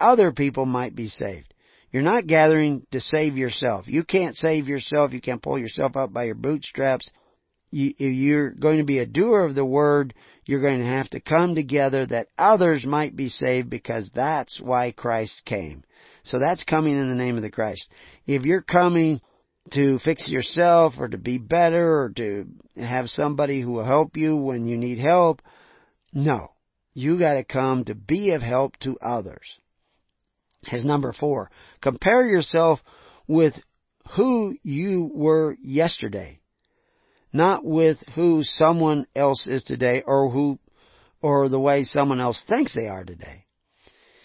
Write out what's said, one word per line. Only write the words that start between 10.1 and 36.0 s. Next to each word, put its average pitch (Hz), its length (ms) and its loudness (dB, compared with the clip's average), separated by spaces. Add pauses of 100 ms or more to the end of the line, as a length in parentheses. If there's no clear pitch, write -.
you're 135 160 -2
going 135 200 0
to 120 60 -2
have 131 240 -2
to 120 100 -10
come 170 340 2
together 135 520 0
that 117 220 -4 (100)
others 175 460 4
might 147 320 -4
be 131 120 -6
saved, 127 420 -2
because 113 440 -8
that's 139 460 -2
why 123 320 -2
Christ 113 520 -4
came. 78 380 -8 (400)
So - 160 -6
that's 160 260 0
coming 156 320 2
in 135 120 0
the 127 80 -2
name 123 200 -2
of 110 60 -4
the 107 80 -6
Christ. 107 380 -6 (380)
If 135 180 -2
you're 175 180 0
coming 170 580 2 (520)
to 139 280 2
fix - 280 -2
yourself 165 680 2
or 123 100 -6
to 107 100 -8
be 123 200 -4
better 165 640 2
or 113 140 -4
to 101 300 -6 (300)
have 123 320 -4
somebody 143 520 -2
who 120 120 -4
will 113 120 -4
help 151 320 2
you 156 200 0
when 127 300 -4
you 120 100 -2
need 120 220 -4
help, 165 440 4 (680)
no. 139 400 -2 (420)
You 151 240 -2
gotta 147 240 2
come 131 440 -2
to 107 80 -8
be 175 380 -2
of 143 100 -2
help 127 360 -2
to 135 220 -8
others. 113 560 -8 (1120)
As 120 140 -6
number 143 280 -2
four, 131 380 -4 (300)
compare 208 480 2
yourself 165 520 2 (460)
with 156 280 4 (600)
who 233 480 0
you 170 520 -2
were 156 480 2
yesterday. 110 800 -4 (920)